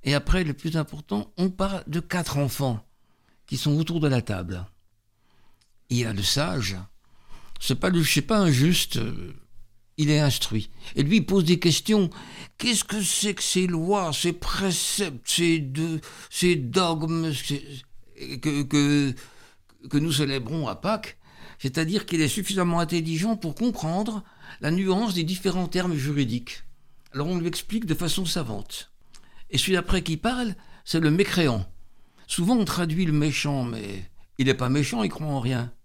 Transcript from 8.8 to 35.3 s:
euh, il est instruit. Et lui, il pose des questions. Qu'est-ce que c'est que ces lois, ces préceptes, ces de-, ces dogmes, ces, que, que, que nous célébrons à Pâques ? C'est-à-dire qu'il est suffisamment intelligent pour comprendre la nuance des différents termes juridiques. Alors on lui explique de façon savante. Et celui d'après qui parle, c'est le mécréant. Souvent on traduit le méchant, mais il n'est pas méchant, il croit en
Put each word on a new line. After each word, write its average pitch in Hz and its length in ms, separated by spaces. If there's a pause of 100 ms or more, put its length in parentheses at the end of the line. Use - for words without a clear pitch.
euh, 110 360 (640)
il 147 140
est 151 80
instruit. 123 520 (260)
Et 139 80
lui, 185 140
il - 80
pose 190 180
des 175 160
questions. 180 500 (480)
Qu'est-ce 233 260
que 214 160
c'est 196 340
que - 80
ces 185 240
lois, 175 460
ces 175 200
préceptes, 180 960
ces 170 320
de-, 151 400 (300)
ces 175 260
dogmes, 160 760
ces, 139 300 (800)
que, 143 220
que, 143 520 (760)
que 147 100
nous 160 140
célébrons 139 540
à 101 80
Pâques ? 214 420 (440)
C'est-à-dire 160 440
qu'il 170 160
est 151 80
suffisamment 180 520
intelligent 170 560
pour 160 180
comprendre 214 680 (360)
la 147 100
nuance 190 440
des 170 100
différents 180 440
termes 180 260
juridiques. 135 680 (480)
Alors 143 160
on 185 100
lui 170 80
explique 202 400
de 156 80
façon 170 320
savante. 117 640 (600)
Et - 80
celui 190 160
d'après 180 280
qui 165 140
parle, 240 400 (280)
c'est 160 160
le 156 100
mécréant. 156 540 (640)
Souvent 196 300
on 214 80
traduit 170 400
le 160 80
méchant, 147 520
mais 101 400 (340)
il 131 80
n'est 135 80
pas 127 140
méchant, 147 360
il 170 60
croit 156 160
en 139 140